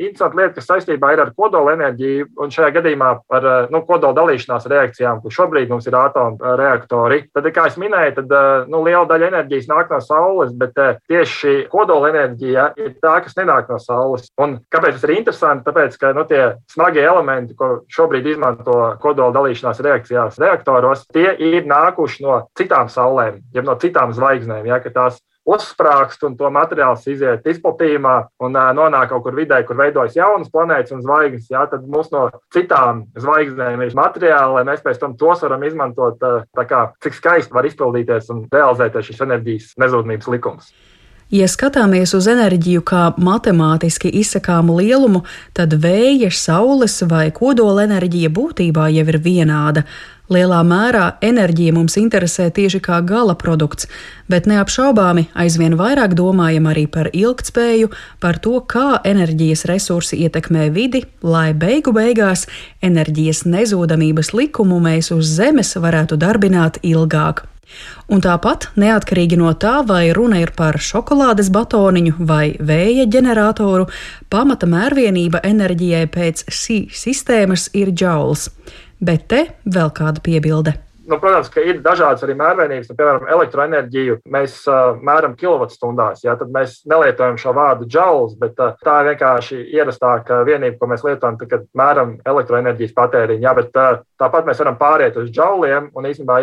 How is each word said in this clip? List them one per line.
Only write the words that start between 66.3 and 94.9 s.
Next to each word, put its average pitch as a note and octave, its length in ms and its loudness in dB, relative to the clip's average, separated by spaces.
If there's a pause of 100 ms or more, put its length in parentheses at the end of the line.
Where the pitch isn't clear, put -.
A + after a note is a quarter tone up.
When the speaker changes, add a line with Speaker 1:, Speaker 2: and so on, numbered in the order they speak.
Speaker 2:
ilgāk. D#3 640 0 (600)
Un G3 180 2
tāpat, F#3+ 460 0 (100)
neatkarīgi F#3+ 600 2
no E3+ 140 4
tā, A#3+ 280 0
vai F3+ 320 2
runa G#3+ 260 2
ir E3 140 -2
par D#3 240 -2
šokolādes A#3 720 0
batoniņu F#3+ 680 2
vai D3+ 400 0
vēja F#3 500 2
ģeneratoru, G#3+ 800 2 (420)
pamata A3+ 400 0
mērvienība F#3 760 0
enerģijai F3+ 640 0
pēc E3+ 400 -4
Si - 360 -4 (100)
sistēmas G#3 800 -2
ir G3 180 0
džauls. D#3+ 560 -2 (560)
Bet E3+ 240 0
te B3+ 140 2 (240)
vēl F3 260 0
kāda D#3 320 -4
piebilde. D#3 540 0 (260)
Speaker 1:
Nu, D#3 160 -2
protams, F#3 320 2
ka - 80 -2
ir E3 240 0
dažādas D#3 400 2
arī C3+ 160 -4
mērvienības. D3 480 0
Nu, A#2 80 -16
piemēram, C3+ 380 0
elektroenerģiju C#3 800 0 (180)
mēs, C#3 220 -2 (180)
ā, B2+ 220 4 (100)
mēram B2 320 2
kilovatstundās, A#2+ 880 -2
ja? A#2+ 160 -2
Tad B2+ 160 -10
mēs B2+ 220 -4 (100)
nelietojam C3 540 2
šo C3 160 -4
vārdu B2+ 340 0
džauls, C#3 480 2
bet, A2+ 160 -4
ā, B2 140 0 (100)
tā D3+ 220 0
ir C#3+ 80 2
vienkārši C3 500 -2 (160)
ierastāka B2 640 0 (100)
vienība, C3+ 320 0
ko A#2+ 140 -2
mēs A#2 100 -8
lietojam, C3+ 380 -2
tad, A#2+ 100 -14
kad - 140 -4 (100)
mēram C3 380 0 (100)
elektroenerģijas B2 720 -2
patēriņu, A#2 480 0
ja? C3 140 2
Bet, A#2 180 -2
ā, C3 140 2 (340)
tāpat D#3+ 240 0
mēs C#3 160 -2
varam B2 160 -2
pāriet D3 400 2